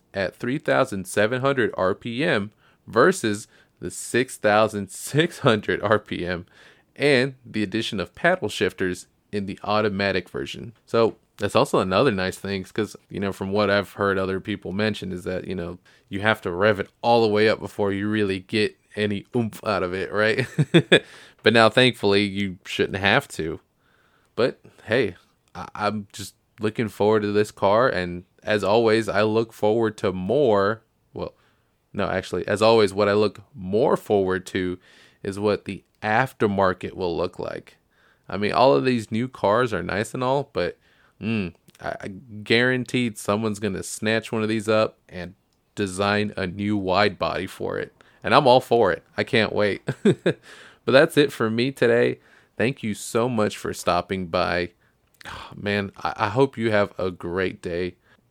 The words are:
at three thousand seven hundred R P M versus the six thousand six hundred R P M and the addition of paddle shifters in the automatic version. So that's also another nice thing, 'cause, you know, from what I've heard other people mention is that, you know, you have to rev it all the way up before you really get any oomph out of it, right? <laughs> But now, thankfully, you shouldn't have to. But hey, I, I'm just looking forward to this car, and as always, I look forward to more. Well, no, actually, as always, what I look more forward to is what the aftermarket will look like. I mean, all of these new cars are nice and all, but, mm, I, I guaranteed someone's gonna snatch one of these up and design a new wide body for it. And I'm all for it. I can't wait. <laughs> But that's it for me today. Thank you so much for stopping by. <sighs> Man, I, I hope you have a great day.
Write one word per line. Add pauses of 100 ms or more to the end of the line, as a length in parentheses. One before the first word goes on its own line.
(140)
at
three
thousand
seven
hundred
R
P
M (340)
versus (320)
the
six
thousand
six
hundred
R
P
M (500)
and (100)
the
addition
of
paddle
shifters (260)
in
the
automatic
version. (140)
So (220)
that's
also
another
nice
thing,
'cause, (120)
you
know,
from
what
I've
heard
other
people
mention
is
that,
you
know, (300)
you
have
to
rev
it (140)
all
the
way
up
before
you
really
get (180)
any
oomph
out
of
it,
right? (260)
<laughs> (380)
But
now,
thankfully,
you
shouldn't
have
to. (760)
But (240)
hey, (380)
I,
I'm
just (240)
looking
forward
to
this
car,
and (180)
as
always,
I
look
forward
to
more. (300)
Well, (580)
no,
actually,
as
always,
what
I
look (120)
more
forward
to (440)
is
what
the (180)
aftermarket
will
look
like. (500)
I
mean,
all
of
these
new
cars
are
nice
and
all,
but, (420)
mm, (260)
I, (120)
I (340)
guaranteed
someone's
gonna
snatch
one
of
these
up (140)
and (400)
design
a
new
wide
body
for
it. (300)
And
I'm
all
for
it. (120)
I
can't
wait. (200)
<laughs> (640)
But
that's
it
for
me
today. (400)
Thank
you
so
much
for
stopping
by. (520)
<sighs>
Man,
I,
I
hope
you
have
a
great
day. (340)